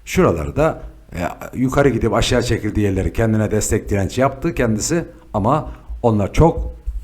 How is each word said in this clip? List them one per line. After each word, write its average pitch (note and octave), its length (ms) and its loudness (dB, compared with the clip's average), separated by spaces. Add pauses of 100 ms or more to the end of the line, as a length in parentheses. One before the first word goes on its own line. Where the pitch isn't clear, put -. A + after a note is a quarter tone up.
Şuralarda, A#2+ 760 0 (320)
e, - 60 -8 (340)
yukarı C3 360 2
gidip A2 240 2
aşağı A#2 300 2
çekildiği G#2 420 0
yerleri F#2 280 0
kendine G#2+ 380 2
destek G#2+ 380 0
direnç G2 280 -2
yaptı C3+ 360 0
kendisi B2 520 0 (280)
ama B2+ 380 0 (320)
onlar G#2 300 2
çok - 400 4 (300)